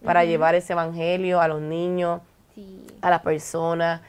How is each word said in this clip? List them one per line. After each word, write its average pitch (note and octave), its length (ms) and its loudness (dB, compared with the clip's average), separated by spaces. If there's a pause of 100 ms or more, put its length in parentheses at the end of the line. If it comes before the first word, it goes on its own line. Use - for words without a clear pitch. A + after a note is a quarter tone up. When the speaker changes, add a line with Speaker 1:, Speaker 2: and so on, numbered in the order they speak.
Speaker 1:
para F3 180 4
Speaker 2:
Ujú. E3+ 80 2
Speaker 1:
llevar E3 260 4
ese F3+ 180 -2
evangelio E3+ 680 0
a D#3+ 80 2
los D3+ 120 -4
niños, E3+ 600 -2 (340)
Speaker 2:
Sí. F#3+ 260 -20 (200)
Speaker 1:
a - 80 2
las E3+ 120 4
personas, E3 880 -2